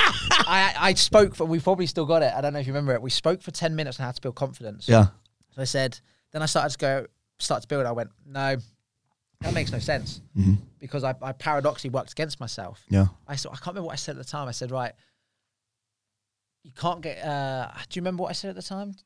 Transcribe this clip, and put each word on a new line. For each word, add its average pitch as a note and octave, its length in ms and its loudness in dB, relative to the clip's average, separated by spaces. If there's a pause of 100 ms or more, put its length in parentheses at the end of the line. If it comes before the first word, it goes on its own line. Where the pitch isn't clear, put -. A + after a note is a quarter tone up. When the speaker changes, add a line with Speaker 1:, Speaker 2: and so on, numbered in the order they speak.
(480)
Speaker 1:
I, F#3+ 300 4
I F#3+ 160 4
spoke G#3 400 6
for, D#3+ 100 -2
we've E3 180 0
probably F#3 240 2
still D#3 200 -2
got E3 160 4
it. B2 100 4
I A2+ 80 -2
don't C#3+ 120 -2
know C#3+ 80 -4
if C3 80 -4
you C3+ 40 -4
remember C#3 220 0
it. A2+ 80 -2
We B2+ 80 -6
spoke F3+ 320 0
for - 80 -12
ten D#3+ 260 -2
minutes C#3+ 240 -6
on C3 60 -4
how B2 60 -6
to - 80 -10
build B2 160 -6
confidence. A#2+ 520 -8
Speaker 2:
Yeah. A2+ 180 10 (440)
Speaker 1:
So - 100 -14
I C3+ 40 -4
said, C3 340 -2 (320)
then D#3 100 -6
I D#3 60 -2
started D3+ 240 0
to - 80 -10
go, C3+ 280 -2 (340)
start A#2 220 -2
to - 60 -20
build. C#3 160 0
I A#2+ 80 -2
went, A#2 180 -6 (140)
"No, C3+ 320 -2 (840)
that F3 140 -2
makes D#3+ 180 -2
no B2 80 -2
sense." - 400 -4 (180)
Speaker 2:
Mm-hmm. G2 160 6 (240)
Speaker 1:
Because C3+ 240 -8
I, C3 180 -2
I C3 120 -8
paradoxically C#3+ 580 0
worked C3 220 -6
against D3+ 260 -6
myself. A2 500 -12
Speaker 2:
Yeah. F#2+ 180 6 (200)
Speaker 1:
I C#3+ 80 -8
saw, - 160 -8
I - 60 -14
can't - 180 -12
remember F#3 140 -8
what C#3+ 60 -10
I - 20 -8
said C#3 200 -10
at C3 80 -14
the - 60 -16
time. D3 160 -8
I A#2+ 60 -8
said, B2 180 -8
"Right, B2 220 -4 (1700)
you - 100 -20
can't E3+ 280 -4
get," D3+ 240 -10
uh, C#3 440 -4 (200)
do - 100 -10
you F3 40 -6
remember F3+ 200 -4
what - 80 -6
I - 40 -8
said G3 160 -8
at F#3 60 -12
the - 60 -14
time? G3 300 -10
Do F#3+ 60 -16
you - 80 -20